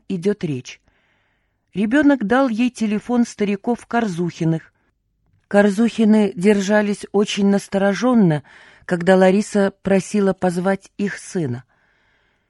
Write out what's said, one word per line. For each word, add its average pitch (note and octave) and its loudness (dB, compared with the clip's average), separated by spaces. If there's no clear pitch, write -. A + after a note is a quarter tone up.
идёт G3 -4
речь. C#3 -8
Ребёнок B3+ 2
дал B3+ 2
ей A#3+ -2
телефон A3+ -2
стариков G#3 -4
Корзухиных. F3 -4
Корзухины G#3 2
держались G3+ 0
очень G3+ 0
насторожённо, G3 0
когда F3+ 2
Лариса G3 2
просила F#3+ 0
позвать F#3 -4
их G3 -6
сына. B2+ -8